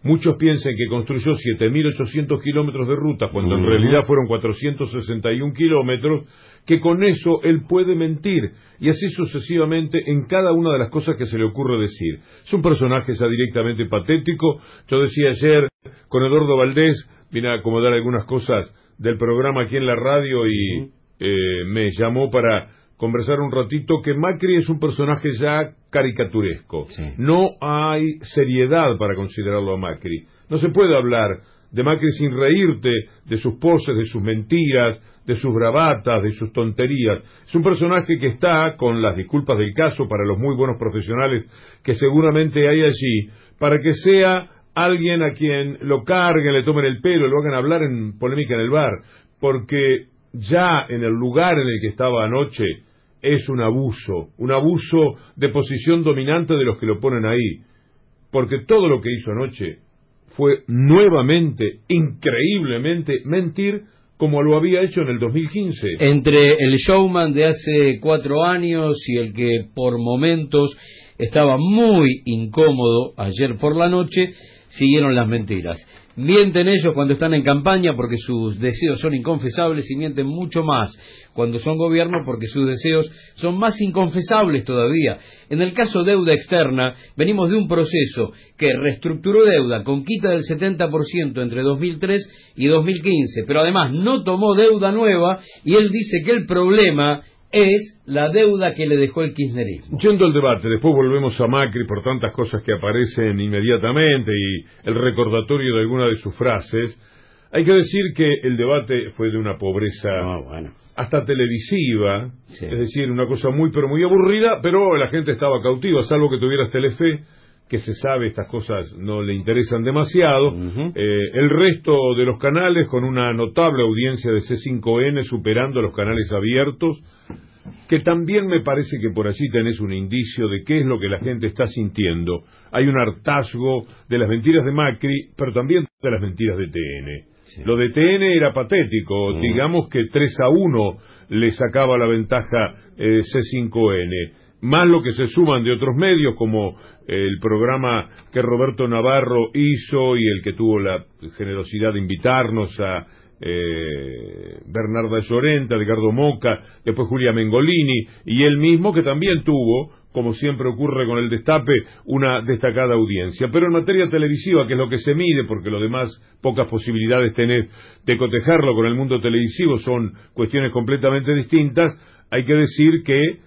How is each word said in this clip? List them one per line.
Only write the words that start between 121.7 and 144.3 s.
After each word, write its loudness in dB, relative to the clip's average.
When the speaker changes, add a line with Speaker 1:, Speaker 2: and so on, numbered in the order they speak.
Speaker 1:
de 2
los 0
canales 2
con -2
una -2
notable 0
audiencia 0
de 2
C -4
cinco -2
N 0
superando -2
a 0
los -4
canales -2
abiertos, -2
que 2
también 0
me 2
parece -2
que -2
por -2
allí -2
tenés 0
un -4
indicio -4
de -6
qué 0
es 0
lo -2
que -4
la -4
gente -4
está -2
sintiendo. -4
Hay 2
un 2
hartazgo -2
de 0
las 0
mentiras 2
de -2
Macri, -2
pero -4
también 0
de 0
las -2
mentiras -4
de -4
T -10
N. -12
Speaker 2:
Sí. -20
Speaker 1:
Lo 0
de 0
T 2
N 2
era 2
patético, -2
Speaker 2:
Ujú. -4
Speaker 1:
digamos 0
que -2
tres 0
a 4
uno 2
le 0
sacaba 0
la 2
ventaja, -2
eh, 2
C -2
cinco 0
N, -4